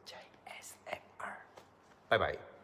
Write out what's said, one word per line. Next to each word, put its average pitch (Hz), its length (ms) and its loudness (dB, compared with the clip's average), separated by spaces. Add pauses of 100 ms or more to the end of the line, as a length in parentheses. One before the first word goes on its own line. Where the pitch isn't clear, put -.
제이에스엠알. - 1400 -10 (640)
바이바이. 92 560 4